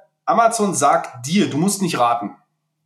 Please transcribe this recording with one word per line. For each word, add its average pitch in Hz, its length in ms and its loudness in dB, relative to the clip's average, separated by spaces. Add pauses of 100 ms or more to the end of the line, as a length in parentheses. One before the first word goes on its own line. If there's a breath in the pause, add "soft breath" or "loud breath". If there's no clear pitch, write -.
(260)
Amazon 208 500 0
sagt 127 500 0
dir, 160 240 2
du 131 80 -4
musst 196 240 0
nicht 165 160 -2
raten. 120 380 -2 (500)